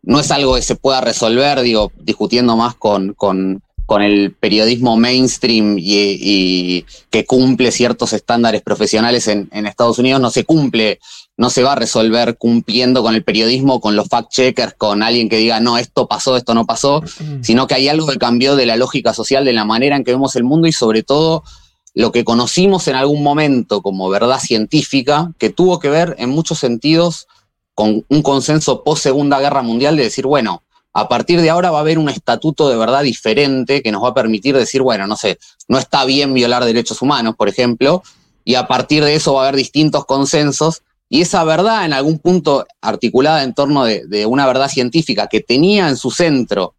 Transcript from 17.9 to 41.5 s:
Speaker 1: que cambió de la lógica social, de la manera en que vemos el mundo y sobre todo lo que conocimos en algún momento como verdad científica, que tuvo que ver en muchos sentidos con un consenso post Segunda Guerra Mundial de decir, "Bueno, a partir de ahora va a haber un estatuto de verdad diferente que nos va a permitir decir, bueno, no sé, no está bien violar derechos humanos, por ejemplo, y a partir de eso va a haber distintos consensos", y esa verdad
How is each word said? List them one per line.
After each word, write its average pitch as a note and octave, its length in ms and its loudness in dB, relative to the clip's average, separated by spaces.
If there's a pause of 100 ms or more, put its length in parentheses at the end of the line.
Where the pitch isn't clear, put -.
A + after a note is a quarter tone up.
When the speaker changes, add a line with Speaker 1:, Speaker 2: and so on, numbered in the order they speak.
Speaker 1:
que C3+ 140 -4
cambió B2 360 2
de B2+ 120 2
la A2+ 80 0
lógica A#2+ 360 0
social, C3 320 -2
de B2+ 100 2
la G#2+ 120 0
manera B2+ 300 0
en C3+ 80 -2
que B2 80 -2
vemos C3+ 240 0
el A#2+ 80 0
mundo D#3+ 240 2
y E3 40 2
sobre B2 300 0
todo D#3 420 0 (520)
lo A2 160 0
que A#2+ 120 0
conocimos E3+ 640 0
en C#3+ 80 -2
algún D3 280 0
momento C#3+ 580 0
como F#2+ 280 -4
verdad A#2 300 0
científica, D3 1000 -2
que A2 100 0
tuvo F3+ 300 2
que C#3+ 100 -2
ver E3 300 0
en A#2+ 100 -4
muchos D#3 300 -2
sentidos D#3 680 0 (520)
con G#2+ 300 0
un D3 140 2
consenso C#3+ 640 0
post D3+ 180 -2
Segunda C#3+ 380 0
Guerra C#3 200 0
Mundial B2 360 0
de C#3 60 2
decir, A#2 220 -4
"Bueno, A#2+ 380 -2 (300)
a G#2+ 160 -2
partir A#2+ 320 2
de D#3+ 80 4
ahora F3 220 2
va D3+ 80 0
a - 20 0
haber D#3+ 180 0
un D3+ 80 0
estatuto C#3 640 -2
de A#2+ 80 0
verdad B2 260 2
diferente C3 800 0
que A2 100 -4
nos G2+ 100 -4
va A#2+ 60 0
a A#2 60 -2
permitir A#2 420 0
decir, C3 260 0
bueno, G#2+ 260 0
no G#2+ 100 -6
sé, F#2+ 220 -4 (280)
no B2 100 2
está C3+ 280 -2
bien C#3 280 0
violar B2 300 0
derechos A#2 380 -2
humanos, B2+ 360 0
por G#2+ 120 2
ejemplo, C3 520 0 (440)
y B2+ 100 0
a B2 120 0
partir D3+ 360 0
de D3 120 2
eso D3+ 180 0
va C3+ 80 2
a C3 80 2
haber C#3 80 -2
distintos D3 480 0
consensos", D3 800 -2 (260)
y D3 100 2
esa F3 240 0
verdad F#3 400 0